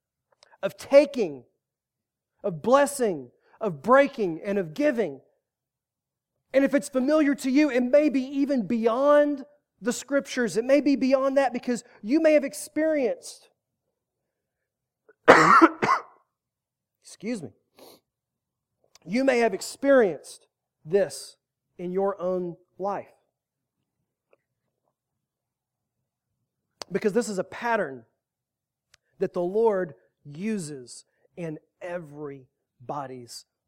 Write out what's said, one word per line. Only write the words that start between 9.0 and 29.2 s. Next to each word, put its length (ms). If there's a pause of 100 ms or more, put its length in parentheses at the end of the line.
the 100
scriptures. 640
It 80
may 160
be 160
beyond 400
that 160
because 320 (180)
you 200
may 100
have 140
experienced, 1040 (1800)
<coughs> 0 (1800)
excuse 400
me, 60 (1600)
you 200
may 140
have 140
experienced 920 (380)
this 500 (420)
in 140
your 300
own 340 (240)
life. 320 (3750)
Because 220
this 160
is 100
a 60
pattern 600 (1120)
that 140